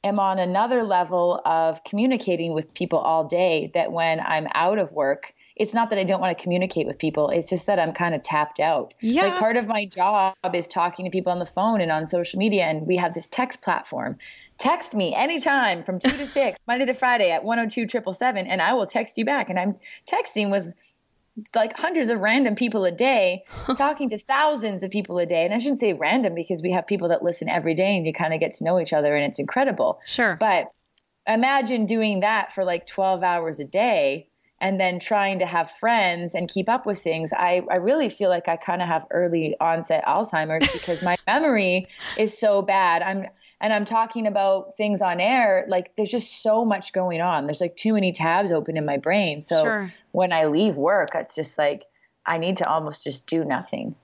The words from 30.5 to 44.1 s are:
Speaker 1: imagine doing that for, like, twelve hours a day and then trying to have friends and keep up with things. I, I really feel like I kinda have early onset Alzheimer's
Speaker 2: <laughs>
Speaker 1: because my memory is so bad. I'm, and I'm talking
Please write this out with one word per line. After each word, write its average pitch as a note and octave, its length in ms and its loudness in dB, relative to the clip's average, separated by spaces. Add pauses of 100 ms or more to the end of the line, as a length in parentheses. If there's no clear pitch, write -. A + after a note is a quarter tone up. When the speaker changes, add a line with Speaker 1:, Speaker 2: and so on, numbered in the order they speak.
Speaker 1:
imagine A#3+ 580 2
doing G#3+ 360 0
that G#3 300 0
for, G3 120 -4
like, F3 240 -2
twelve F#3+ 340 0
hours E3 380 0
a C#3+ 60 -8
day E3 600 0 (320)
and F#3+ 200 0
then F3+ 180 0
trying G3 400 0
to F3+ 80 2
have E3 240 -2
friends F3+ 640 0
and F3 160 -4
keep F#3+ 180 -2
up B3 200 0
with G3+ 120 -2
things. D#3+ 320 -4
I, F3+ 380 2
I F#3 60 2
really A#3 340 2
feel F#3+ 220 0
like F3 160 0
I E3 100 0
kinda F3 300 -4
have D#3+ 240 -2
early E3+ 480 0
onset E3 460 0
Alzheimer's D#3+ 600 0
Speaker 2:
<laughs> C5+ 60 -4
Speaker 1:
because E3+ 300 -6
my F3+ 120 2 (120)
memory G3+ 640 2 (280)
is G#3+ 180 0
so G3+ 280 2
bad. F3+ 400 2
I'm, F#3+ 240 -4 (320)
and G#3+ 140 0
I'm G#3 120 0
talking A3+ 420 0